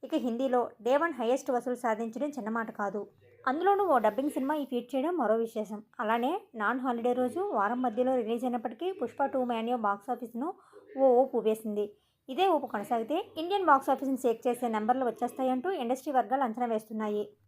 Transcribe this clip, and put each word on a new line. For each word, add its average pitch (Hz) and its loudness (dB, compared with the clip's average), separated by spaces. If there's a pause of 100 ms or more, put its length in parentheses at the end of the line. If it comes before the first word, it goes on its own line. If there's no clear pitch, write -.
ఇక 262 -2 (100)
హిందీలో 247 2 (260)
డే 247 4
వన్ 330 0
హైయెస్ట్ 254 0
వసూలు 247 0
సాధించడం 233 -2
చిన్న 220 -6
మాట 226 -4 (100)
కాదు. 202 -4 (500)
అందులోనూ 381 2 (100)
ఓ - 6 (100)
డబ్బింగ్ 262 2
సినిమా 269 -2
ఈ 269 -4
ఫీట్ 240 -4
చేయడం 277 0
మరో 220 4
విశేషం. 214 -6 (220)
అలానే 233 2 (300)
నాన్ 214 0
హాలిడే 247 0
రోజు 254 0 (160)
వారం 220 0
మధ్యలో 247 0
రిలీజ్ 226 -2
అయినప్పటికీ 247 -4 (120)
పుష్ప 277 -2
టూ 269 0 (100)
మాన్యో 233 -2
బాక్సాఫీస్ను 233 -4 (480)
ఓ 269 6 (140)
ఊపు 262 2
ఊపేసింది. 214 -2 (440)
ఇదే 277 2 (100)
ఊపు 269 -2
కొనసాగితే 226 -2 (240)
ఇండియన్ 370 0
బాక్సాఫీస్ని 269 2
షేక్ 226 0
చేసే 240 -2
నెంబర్లు 247 -2
వచ్చేస్తాయంటూ 254 -2 (120)
ఇండస్ట్రీ 262 -4
వర్గాలు 247 0
అంచనా 240 -4
వేస్తున్నాయి. 214 -4 (240)